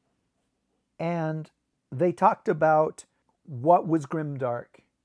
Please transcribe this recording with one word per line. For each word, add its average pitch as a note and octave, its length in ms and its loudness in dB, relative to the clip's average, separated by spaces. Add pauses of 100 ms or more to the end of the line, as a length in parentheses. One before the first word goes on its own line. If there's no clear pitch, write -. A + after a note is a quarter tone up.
(1000)
And D#3+ 500 -4 (440)
they D#3 180 2
talked F#3+ 380 0
about D#3 560 2 (420)
what D#3+ 400 2
was D#3 200 -2
grimdark, C3+ 760 -8 (220)